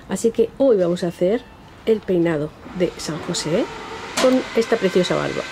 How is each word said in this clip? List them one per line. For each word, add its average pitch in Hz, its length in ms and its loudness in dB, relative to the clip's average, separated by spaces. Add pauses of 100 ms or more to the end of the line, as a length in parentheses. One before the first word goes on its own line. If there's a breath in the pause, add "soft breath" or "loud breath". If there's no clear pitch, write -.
Así 196 200 0
que 226 300 2
hoy 262 180 6
vamos 180 260 0
a 175 40 0
hacer 185 340 0 (460)
el 220 140 2
peinado 165 500 0 (260)
de 180 200 0
San 156 240 -8
José 175 440 -2 (560)
con 254 180 6 (160)
esta 226 200 2
preciosa 180 400 2
barba. 143 260 -2 (100)